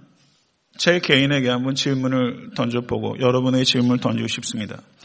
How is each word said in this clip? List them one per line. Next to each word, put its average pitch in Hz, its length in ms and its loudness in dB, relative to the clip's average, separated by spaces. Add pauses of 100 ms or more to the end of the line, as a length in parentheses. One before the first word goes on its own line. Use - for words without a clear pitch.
(760)
제 175 220 4
개인에게 139 500 2
한번 127 260 -2
질문을 131 800 -2
던져보고 117 640 -4
여러분에게 127 460 2
질문을 123 340 2
던지고 113 300 -2
싶습니다. 110 520 -8 (240)